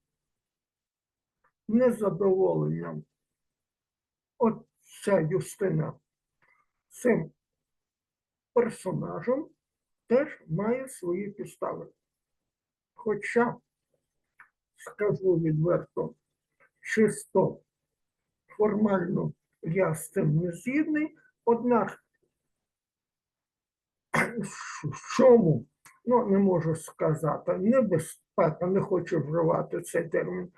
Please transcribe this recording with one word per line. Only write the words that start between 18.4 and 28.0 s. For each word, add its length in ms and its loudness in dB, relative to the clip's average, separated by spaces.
формально 840 0
я 320 0
з 160 -10
цим 260 0
не 160 0
згідний, 640 -4
однак 580 0
в 260 -10
чому, 480 6
ну, 200 4
не 120 4
можу 380 2
сказати, 840 -2
небезпека, 1080 0